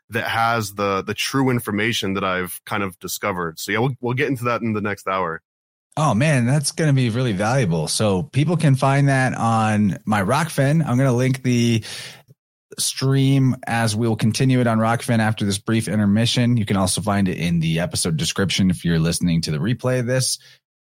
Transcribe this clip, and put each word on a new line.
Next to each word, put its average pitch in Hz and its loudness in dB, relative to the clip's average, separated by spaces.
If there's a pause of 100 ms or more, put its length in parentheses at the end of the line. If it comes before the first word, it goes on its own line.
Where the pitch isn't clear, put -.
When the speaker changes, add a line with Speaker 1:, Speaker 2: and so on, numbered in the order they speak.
Speaker 1:
that 104 -4
has 113 0
the, 101 -2
the 107 -6
true 135 -2
information 107 -2
that 98 -2
I've 92 -4
kind 107 -4
of 92 -8
discovered. 90 -6
So - -8
yeah, 104 0
we'll, 127 0
we'll 120 -4
get 131 -2
into 120 -4
that 117 -2
in 113 -2
the 107 -2
next 101 -6
hour. 92 -4 (540)
Speaker 2:
Oh 147 0
man, 131 2
that's 139 0
gonna 156 0
be 127 2
really 120 -2
valuable. 95 0
So 98 0
people 156 0
can 151 2
find 139 2
that 131 2
on 107 0
my 104 0
Rokfin. 143 0
I'm 120 0
gonna 135 2
link 131 0
the 117 2 (960)
stream 135 2 (120)
as 113 0
we'll 113 0
continue 131 2
it 123 2
on 113 2
Rokfin 113 0
after 110 0
this 98 -2
brief 110 0
intermission. 113 2
You 107 0
can 101 0
also 95 0
find 101 0
it 90 -4
in 85 0
the 80 0
episode 85 -2
description 92 0
if - -4
you're 85 2
listening 85 0
to - -4
the 76 -2
replay 123 -2
of 117 -4
this. 127 -2 (600)